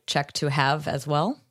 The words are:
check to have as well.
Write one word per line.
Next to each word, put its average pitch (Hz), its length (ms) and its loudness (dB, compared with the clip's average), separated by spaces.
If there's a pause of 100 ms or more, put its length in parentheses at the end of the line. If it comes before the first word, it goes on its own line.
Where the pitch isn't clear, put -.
check - 260 -2
to 147 160 -2
have 143 380 2
as 139 200 -4
well. 160 320 0 (100)